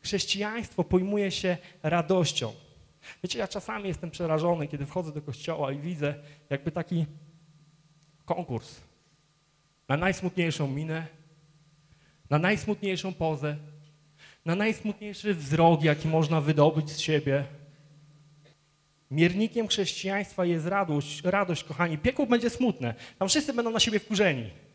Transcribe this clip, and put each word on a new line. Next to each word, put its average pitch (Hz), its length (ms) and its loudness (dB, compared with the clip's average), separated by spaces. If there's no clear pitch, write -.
Chrześcijaństwo 208 760 -2
pojmuje 190 480 2
się 180 260 0
radością. 160 720 2
Wiecie, 180 160 -4
ja 196 80 -2
czasami 202 400 -6
jestem 165 240 -6
przerażony, 165 560 0
kiedy 143 180 -6
wchodzę 160 260 -6
do 147 100 -8
kościoła 147 500 -6
i 139 80 -6
widzę 147 360 -4
jakby 139 220 -4
taki 165 340 -2
konkurs 165 560 -6
na 139 100 0
najsmutniejszą 175 680 0
minę, 156 400 -6
na 147 100 2
najsmutniejszą 190 760 0
pozę, 151 440 -2
na 165 100 0
najsmutniejszy 208 760 -2
wzrok, 160 500 6
jaki 151 240 2
można 160 340 4
wydobyć 147 500 4
z - 80 -8
siebie. 143 460 2
Miernikiem 196 560 2
chrześcijaństwa 190 800 -2
jest 165 220 0
radość, 175 560 0
radość, 180 400 0
kochani. 160 340 -2
Piekło 262 280 2
będzie 233 240 2
smutne, 170 460 0
tam 190 100 2
wszyscy 294 240 2
będą 233 180 0
na 226 80 0
siebie 214 200 4
wkurzeni. 170 500 0